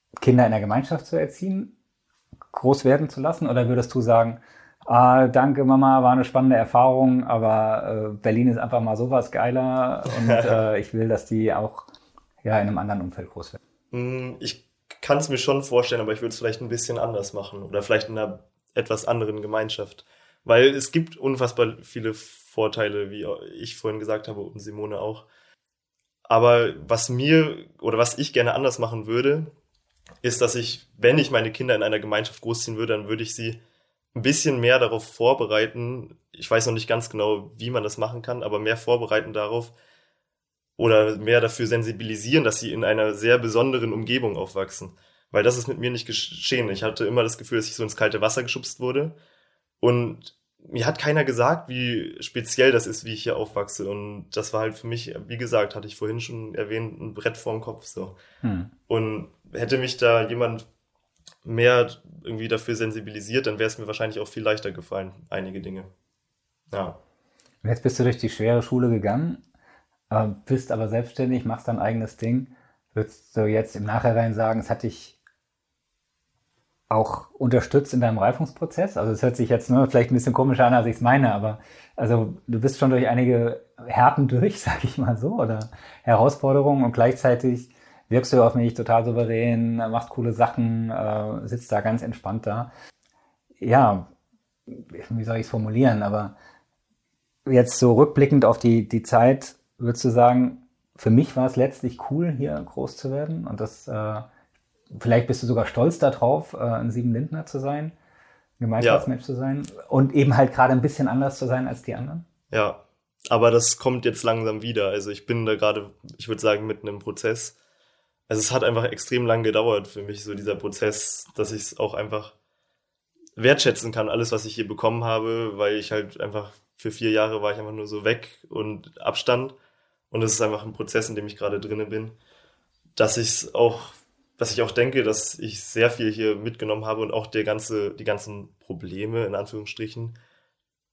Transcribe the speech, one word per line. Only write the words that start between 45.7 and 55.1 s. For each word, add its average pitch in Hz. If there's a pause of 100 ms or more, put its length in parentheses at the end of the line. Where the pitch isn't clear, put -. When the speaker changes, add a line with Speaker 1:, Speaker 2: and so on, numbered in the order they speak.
Speaker 2:
mir 123
nicht 120
geschehen. 113
Ich 95
hatte 113
immer 120
das 113
Gefühl, 117
dass 107
ich -
so 117
ins 107
kalte 107
Wasser 113
geschubst -
wurde. 135 (680)
Und 120 (300)
mir 117
hat 151
keiner 151
gesagt, 131
wie 123
speziell 127
das 117
ist, -
wie 113
ich 107
hier -
aufwachse. 104
Und 104
das 110
war 110
halt 110
für -
mich, 117 (140)